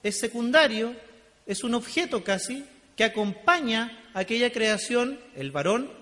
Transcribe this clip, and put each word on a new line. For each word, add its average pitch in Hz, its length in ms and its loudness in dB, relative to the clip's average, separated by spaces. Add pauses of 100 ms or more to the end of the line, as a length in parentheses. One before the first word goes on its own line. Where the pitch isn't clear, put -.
es 208 160 -2
secundario, 240 760 2 (520)
es 196 160 -4
un 233 100 0
objeto 240 500 -2
casi 240 400 -4 (320)
que 214 80 2
acompaña 226 1080 0
a 190 60 -4
aquella 233 320 0
creación, 240 680 0 (160)
el 135 160 -6
varón 190 400 0 (100)